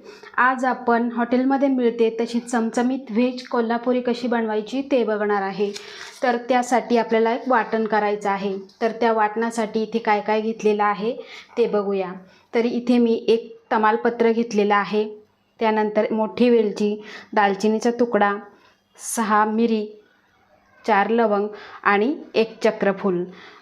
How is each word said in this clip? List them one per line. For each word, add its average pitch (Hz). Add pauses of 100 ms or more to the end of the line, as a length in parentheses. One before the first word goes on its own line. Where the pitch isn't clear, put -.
(360)
आज 254
आपण 240
हॉटेलमध्ये 254
मिळते 233 (100)
तशी 233
चमचमीत 240
व्हेज 247
कोल्हापुरी 240
कशी 240
बनवायची 226
ते 254
बघणार 208
आहे. 196 (520)
तर 240 (120)
त्यासाठी 247
आपल्याला 226
एक 262
वाटण 220
करायचं 208
आहे. 196 (260)
तर 226
त्या 226
वाटणासाठी 220
इथे 220
काय 208
काय 214
घेतलेलं 214
आहे 208 (440)
ते 233
बघूया. 196 (420)
तर 233
इथे 240
मी 226
एक 226 (200)
तमालपत्र 226
घेतलेलं 208
आहे, 202 (560)
त्यानंतर 214
मोठी 220
वेलची, 208 (380)
दालचिनीचा 214 (100)
तुकडा, 208 (640)
सहा 214
मिरी, 220 (1000)
चार 202
लवंग 214 (340)
आणि 208 (180)
एक 220
चक्रफूल. 196 (380)